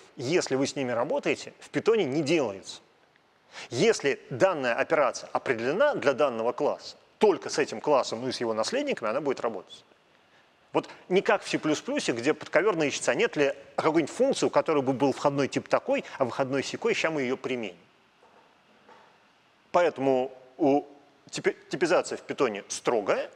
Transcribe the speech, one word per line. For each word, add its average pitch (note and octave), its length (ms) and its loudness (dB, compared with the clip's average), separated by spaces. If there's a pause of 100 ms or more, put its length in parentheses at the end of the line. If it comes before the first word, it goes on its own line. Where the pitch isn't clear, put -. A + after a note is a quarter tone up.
(160)
если D3 380 0
вы C3+ 100 0
с C#3 100 -4
ними C3 160 -4
работаете, B2 680 -2
в - 100 -20
питоне G3+ 360 2
не C#3 160 0
делается. B2+ 600 -2 (880)
Если C#3+ 500 2 (100)
данная C#3 460 2
операция C3+ 580 0
определена C#3+ 640 0
для C#3 180 2
данного A#2+ 380 0
класса, A#2+ 440 -4 (220)
только F3+ 320 2
с - 80 -6
этим A#2+ 240 -2
классом, A#2+ 400 0
ну C3 60 -4
и B2+ 40 -4
с - 80 -6
его A2+ 140 -2
наследниками G#3+ 560 -2
она B2+ 120 -2
будет C#3 180 -2
работать. A2 440 -8 (920)
Вот D3+ 160 -2 (180)
не F#3 140 4
как G3+ 220 2
в - 60 -10
си D#3+ 80 0
плюс D3+ 220 0
плюсе, C4+ 320 -2
где B2 220 2
подковёрно E3 500 0
ищется, C3+ 280 0
а B2 40 2
нет G3+ 220 0
ли C#3 160 4 (220)
какой-нибудь D#3 380 2
функции, B3+ 320 2
у B2 40 4
которой D3 340 2
бы B2+ 80 0
был C3+ 220 2
входной C#3 340 0
тип - 220 -4
такой, A#3+ 340 0 (140)
а C3+ 80 2
выходной C3 380 -2
сякой, - 300 -2
ща - 160 -2
мы D#3 120 -2
её B2+ 160 -2
применим. A2 400 -6 (1900)
Поэтому C3+ 600 2 (260)
у C#3+ 260 4 (460)
типи-, - 260 -2 (140)
типизация D3+ 480 0
в - 40 -12
питоне A2+ 460 0
строгая, C3+ 680 -2